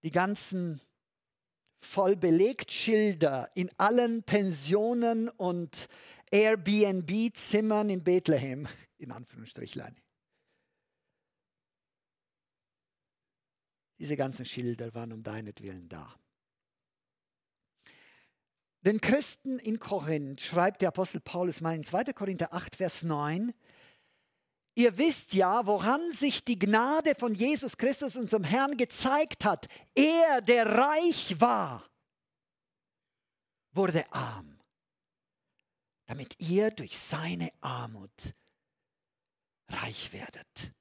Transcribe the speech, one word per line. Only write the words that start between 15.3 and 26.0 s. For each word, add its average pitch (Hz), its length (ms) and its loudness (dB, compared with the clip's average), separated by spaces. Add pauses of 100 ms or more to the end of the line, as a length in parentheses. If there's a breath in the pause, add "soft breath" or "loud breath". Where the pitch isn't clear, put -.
da. 78 260 -18 (2750 soft breath)
Den 208 200 2
Christen 262 560 2
in 220 220 -4
Korinth 147 600 -6
schreibt 180 420 0
der 175 60 2
Apostel 185 300 -2
Paulus 175 420 -4
mal 165 140 -2
in 156 80 -8
zweiter 226 300 -2
Korinther 185 400 -6
acht, - 220 -8
Vers 185 260 -2
neun, 165 520 -4 (1200 soft breath)
ihr 233 220 4
wisst 311 340 4
ja, 190 320 2
woran 226 460 0